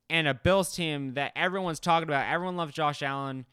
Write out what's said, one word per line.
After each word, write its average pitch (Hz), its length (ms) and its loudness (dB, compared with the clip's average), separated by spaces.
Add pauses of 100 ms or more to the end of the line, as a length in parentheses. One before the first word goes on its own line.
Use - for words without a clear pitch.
(100)
and 160 180 2
a 135 60 2
Bills 180 400 2
team 143 400 -4
that 139 200 -2
everyone's 180 460 -2
talking 165 260 2
about. 135 240 2
Everyone 180 280 -2
loves 160 160 -4
Josh 147 280 -2
Allen. 135 500 -4